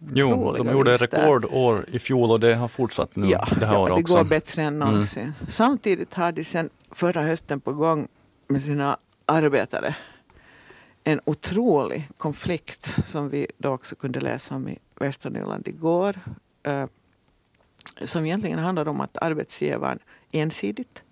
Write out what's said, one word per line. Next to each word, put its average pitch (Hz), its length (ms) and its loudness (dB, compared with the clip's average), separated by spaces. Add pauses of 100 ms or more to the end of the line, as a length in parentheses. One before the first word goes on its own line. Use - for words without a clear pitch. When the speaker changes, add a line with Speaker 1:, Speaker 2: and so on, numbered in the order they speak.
(140)
Speaker 1:
Jo, 135 180 4
Speaker 2:
Otroliga 123 320 0
Speaker 1:
de 120 80 0
gjorde 135 180 4
Speaker 2:
vinster. 123 160 4 (160)
Speaker 1:
rekordår 123 680 4
i 123 100 -6
fjol 120 320 2
och 113 100 6
det 113 140 6
har 120 140 -2
fortsatt - 480 -2
nu 101 100 0
Speaker 2:
Ja, - 220 2 (120)
Speaker 1:
det 107 60 2
här 107 80 4
Speaker 2:
ja, 101 60 6
Speaker 1:
året 92 160 4
Speaker 2:
det - 60 4
Speaker 1:
också. 170 120 4
Speaker 2:
går 170 100 8
bättre 156 380 0
än 147 120 -2
Speaker 1:
Mm. 151 40 -4 (100)
Speaker 2:
någonsin. 104 440 0 (160)
Samtidigt 214 680 0
har 170 180 0
de 160 120 -8
sen 165 260 -4 (200)
förra 175 320 0
hösten 151 380 -2
på - 120 -6
gång 151 360 0 (400)
med 139 140 0
sina 143 340 -2 (300)
arbetare 147 680 2 (1120)
en 151 200 0
otrolig 156 920 0
konflikt - 680 -6 (220)
som 147 220 -4
vi 139 180 -4 (120)
då 139 140 -2
också - 240 -8
kunde 135 240 -6
läsa 123 340 -6
om 135 140 -6
i - 100 -10 (220)
Västra 139 300 -6
Nyland - 380 -8
igår, 175 480 -2 (460)
eh, 139 220 -4 (1200)
som 160 220 -2
egentligen 165 320 -4
handlar 160 300 -2
om 139 120 -4
att - 220 -8
arbetsgivaren 147 760 -4 (340)
ensidigt 196 800 -6